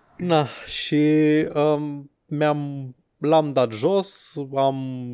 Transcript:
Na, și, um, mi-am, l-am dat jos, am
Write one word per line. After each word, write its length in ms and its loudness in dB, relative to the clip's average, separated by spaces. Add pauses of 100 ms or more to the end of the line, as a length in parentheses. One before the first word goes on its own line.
(160)
Na, 300 2 (200)
și, 380 0 (500)
um, 560 -2 (160)
mi-am, 680 -2 (240)
l-am 340 2
dat 200 2
jos, 640 -2 (200)
am 220 2 (380)